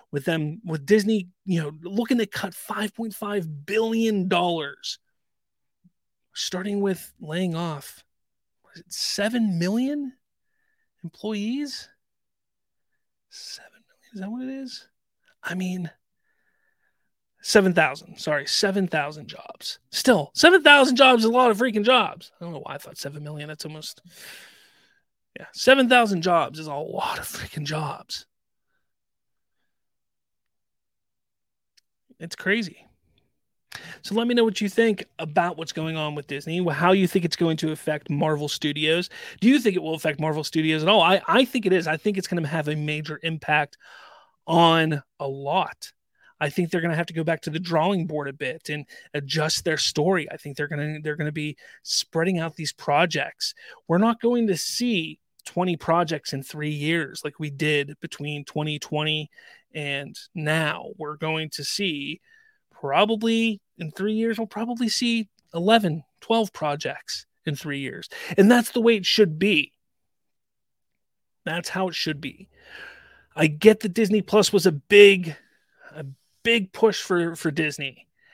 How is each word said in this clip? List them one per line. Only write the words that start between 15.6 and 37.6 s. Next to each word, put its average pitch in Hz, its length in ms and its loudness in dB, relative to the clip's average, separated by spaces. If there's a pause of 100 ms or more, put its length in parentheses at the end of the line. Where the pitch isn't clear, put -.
seven 190 320 4
thousand, 156 460 -2
sorry, 147 280 -4
seven 196 400 0
thousand 151 400 -6
jobs. - 520 -16 (120)
Still, 160 420 2
seven 339 300 6
thousand 285 320 8
jobs 254 280 8
is 226 60 4
a 233 40 0
lot 247 180 6
of 196 60 0
freaking 220 260 0
jobs. 226 560 0
I 175 60 -14
don't 170 80 -12
know 143 100 -12
why 147 120 -10
I - 20 -12
thought - 200 -18
seven 147 240 -12
million. 147 280 -12
That's 151 160 -14
almost, 156 360 -14 (1400)
yeah, - 140 -18
seven 262 360 4
thousand 214 320 4
jobs 165 380 0
is 156 80 -12
a 147 60 -10
lot - 440 -6
of - 80 -12
freaking - 380 -10
jobs. 151 600 -8 (4000)
It's 170 160 -12
crazy. 202 500 -4 (1160)
So - 120 -8
let 233 120 0
me 240 80 0
know 233 80 4
what 220 180 0
you 202 80 -2
think 226 360 2 (120)
about 160 400 -2
what's 160 140 -8
going 160 240 -6
on 151 180 -4
with 147 140 -10
Disney, 160 360 -4
wh-, 165 100 0
how 170 180 4
you 190 160 6
think 180 160 2
it's 165 140 -4
going 160 200 2
to 156 140 -2